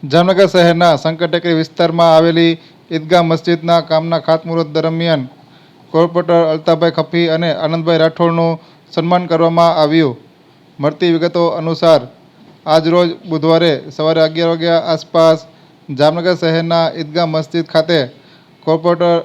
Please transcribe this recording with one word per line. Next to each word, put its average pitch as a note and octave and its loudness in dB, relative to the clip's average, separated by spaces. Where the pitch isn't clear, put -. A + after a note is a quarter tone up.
જામનગર F3 2
શહેરના E3+ 4
શંકર D#3+ -4
ટેકરી E3+ -2
વિસ્તારમાં E3 2
આવેલી E3 2
ઈદગાહ D#3+ 0
મસ્જિદના E3 0
કામના D#3+ -2
ખાતમુહૂર્ત D#3+ -2
દરમિયાન D#3+ -2
કોર્પોરેટર E3+ 0
અલ્તાફભાઈ D#3+ 0
ખફી E3+ -2
અને D#3+ -2
આનંદભાઈ D#3+ -2
રાઠોડનું E3 0
સન્માન F3 -2
કરવામાં E3+ 2
આવ્યું. D#3 0
મળતી D#3 -2
વિગતો E3+ -2
અનુસાર, E3 0
આજરોજ E3 2
બુધવારે D#3+ 0
સવારે D#3+ -2
અગિયાર D#3+ 0
વાગ્યા E3+ 0
આસપાસ D#3+ 0
જામનગર D#3+ 0
શહેરના E3 -2
ઈદગાહ D#3+ -4
મસ્જિદ D#3+ -4
ખાતે D#3+ 0
કોર્પોરેટર E3+ 0